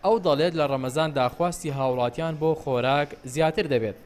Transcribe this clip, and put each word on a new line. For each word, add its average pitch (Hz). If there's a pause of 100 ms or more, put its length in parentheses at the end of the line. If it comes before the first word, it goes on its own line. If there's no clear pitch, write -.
ئەو 214 (100)
دەڵێت 160
لە 147
ڕەمەزان 135
داخواستی 160
هاوڵاتیان 131
بۆ 160 (120)
خۆراک 135 (160)
زیاتر 156
دەبێت 113